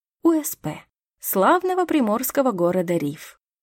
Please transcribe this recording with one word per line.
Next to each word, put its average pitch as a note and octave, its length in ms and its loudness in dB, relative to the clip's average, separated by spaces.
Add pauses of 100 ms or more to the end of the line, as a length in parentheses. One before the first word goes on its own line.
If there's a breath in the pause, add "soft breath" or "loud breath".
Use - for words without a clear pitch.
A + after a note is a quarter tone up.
(240)
У E4 100 6
С D4+ 220 -2
П, D#3 260 -10 (380)
славного F4+ 680 2
приморского C4 640 0
города F3 460 0
Риф. D3 420 -8 (240)